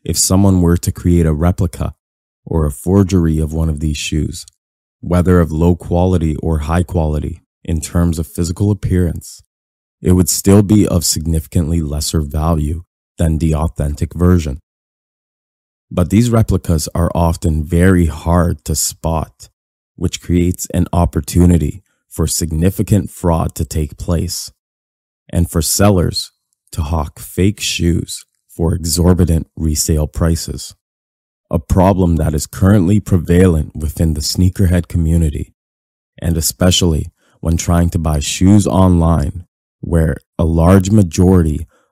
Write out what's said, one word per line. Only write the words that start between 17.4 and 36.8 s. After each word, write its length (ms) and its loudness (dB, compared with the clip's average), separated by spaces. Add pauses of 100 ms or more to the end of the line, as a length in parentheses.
very 440 2
hard 580 -2
to 100 -4
spot, 720 -6 (480)
which 260 -6
creates 520 -2
an 180 0
opportunity 920 0 (260)
for 180 -4
significant 840 -2
fraud 460 -2
to 80 -4
take 340 -6
place, 540 -6 (800)
and 180 0
for 120 -4
sellers 720 0 (380)
to 100 -6
hawk 380 -6
fake 400 -2
shoes 640 -4 (220)
for 260 -4
exorbitant 840 0
resale 520 -2
prices, 680 -4 (760)
a 100 -2
problem 580 2
that 160 -2
is 120 -4
currently 540 2
prevalent 760 2
within 380 -2
the 80 -6
sneakerhead 680 0
community, 640 -2 (680)
and 160 -2
especially 720 0 (280)